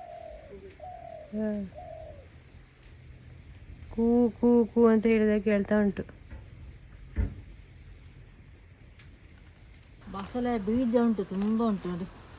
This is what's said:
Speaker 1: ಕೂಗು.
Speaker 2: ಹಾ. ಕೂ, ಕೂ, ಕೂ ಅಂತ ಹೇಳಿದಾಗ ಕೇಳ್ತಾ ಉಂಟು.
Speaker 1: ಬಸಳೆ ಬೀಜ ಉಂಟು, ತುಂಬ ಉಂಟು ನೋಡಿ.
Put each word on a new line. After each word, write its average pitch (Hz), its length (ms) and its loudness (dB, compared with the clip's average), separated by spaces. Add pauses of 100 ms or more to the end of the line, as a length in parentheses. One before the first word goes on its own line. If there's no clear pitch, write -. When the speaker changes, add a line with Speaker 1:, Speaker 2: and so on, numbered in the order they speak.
(500)
Speaker 1:
ಕೂಗು. - 920 -12
Speaker 2:
ಹಾ. 208 280 -4 (2250)
ಕೂ, 233 460 4
ಕೂ, 240 240 6
ಕೂ 233 220 6
ಅಂತ 220 180 6
ಹೇಳಿದಾಗ 214 340 4
ಕೇಳ್ತಾ 202 400 2
ಉಂಟು. 202 240 0 (4000)
Speaker 1:
ಬಸಳೆ 240 460 -2
ಬೀಜ 226 440 0
ಉಂಟು, 214 220 2
ತುಂಬ 214 400 0
ಉಂಟು 196 260 0
ನೋಡಿ. 180 180 -6 (320)